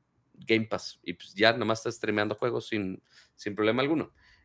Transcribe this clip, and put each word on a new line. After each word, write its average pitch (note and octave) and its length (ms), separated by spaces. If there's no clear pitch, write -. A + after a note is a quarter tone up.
Game - 320
Pass", - 380
y - 100
pues - 220
ya G#2+ 180
nomás A2+ 260
está A#2+ 120
streameando G#2+ 420
juegos A#2+ 340
sin, F#2+ 360
sin G#2 200
problema A2 280
alguno. C#3+ 280